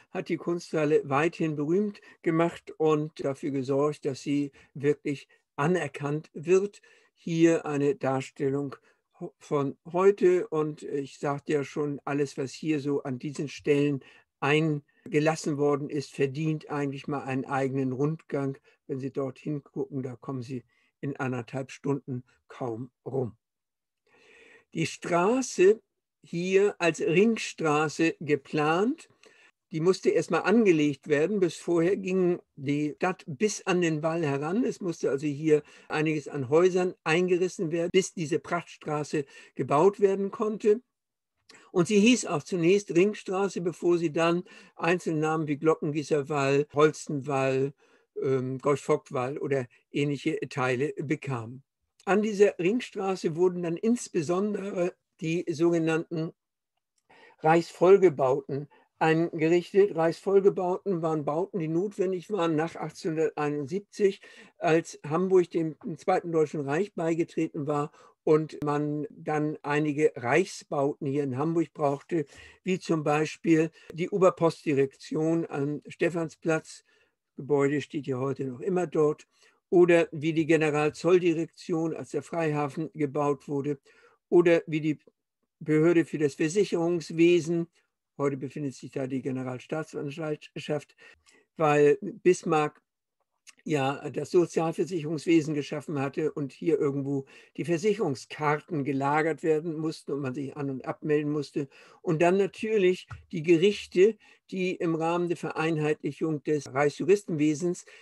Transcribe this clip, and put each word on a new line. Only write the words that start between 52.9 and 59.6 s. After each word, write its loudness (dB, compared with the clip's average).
wurden 0
dann -4
insbesondere -2
die -2
sogenannten 0
Reichsfolgebauten 4
eingerichtet. 2